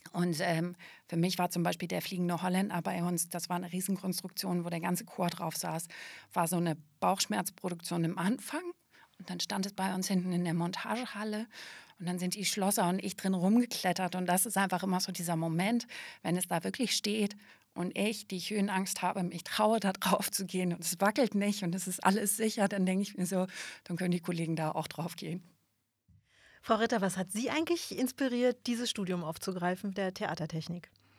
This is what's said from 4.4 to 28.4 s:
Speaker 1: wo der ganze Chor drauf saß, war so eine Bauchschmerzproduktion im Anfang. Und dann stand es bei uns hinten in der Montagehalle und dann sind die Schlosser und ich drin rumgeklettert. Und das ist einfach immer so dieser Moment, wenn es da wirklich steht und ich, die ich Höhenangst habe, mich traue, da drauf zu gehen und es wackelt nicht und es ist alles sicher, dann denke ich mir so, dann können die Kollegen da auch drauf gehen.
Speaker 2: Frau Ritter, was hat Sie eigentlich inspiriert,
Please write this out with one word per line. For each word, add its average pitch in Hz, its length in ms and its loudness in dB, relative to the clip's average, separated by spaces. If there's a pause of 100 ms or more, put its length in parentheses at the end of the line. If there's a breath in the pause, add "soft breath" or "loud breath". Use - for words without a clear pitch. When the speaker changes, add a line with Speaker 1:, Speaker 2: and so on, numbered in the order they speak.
Speaker 1:
wo 170 40 -4
der 170 120 -2
ganze 180 220 0
Chor - 260 -2
drauf 170 280 -4
saß, 165 300 -4 (440 loud breath)
war 170 160 2
so 175 100 0
eine 170 200 2 (220)
Bauchschmerzproduktion 180 1040 -2
im 165 160 -2
Anfang. 262 420 -2 (560 soft breath)
Und - 120 -14
dann 180 100 -6
stand 196 260 -2
es 202 80 -8
bei 190 220 -2
uns 185 120 -2
hinten 185 260 2
in 175 100 2
der 170 120 0
Montagehalle 214 920 -2 (500 loud breath)
und 170 100 -6
dann 180 120 -2
sind 180 160 -2
die 202 100 -4
Schlosser 196 440 4
und 185 140 2
ich 196 120 -4
drin 190 200 2
rumgeklettert. 185 800 4
Und 180 100 -2
das 180 200 6
ist 214 120 -2
einfach 190 260 2
immer 185 160 2
so 185 120 -4
dieser 170 240 -2
Moment, 170 520 2 (360 loud breath)
wenn 170 120 2
es 180 120 0
da 170 160 0
wirklich 190 320 0
steht 208 400 0 (400 loud breath)
und 180 220 -4
ich, 208 300 0
die 185 100 -4
ich 170 120 -6
Höhenangst 196 540 0
habe, 180 200 2
mich 175 200 -4
traue, 214 360 4
da 196 140 2
drauf 190 380 2
zu 196 140 -2
gehen 180 280 2
und 170 100 -8
es - 160 -2
wackelt 214 360 4
nicht 202 280 2
und 170 120 2
es 185 120 -4
ist 180 160 -4
alles 202 340 4
sicher, 220 300 2
dann 196 180 2
denke 185 180 4
ich - 120 -8
mir 180 120 -2
so, 185 180 2 (400 loud breath)
dann 175 120 -4
können 180 140 2
die 175 80 2
Kollegen 165 360 -2
da 156 160 0
auch - 160 -2
drauf - 280 -6
gehen. 175 280 -6 (1200 soft breath)
Speaker 2:
Frau 226 140 2
Ritter, 226 260 2
was 196 140 0
hat 180 160 -4
Sie 233 180 -2
eigentlich 320 480 -2
inspiriert, 247 680 0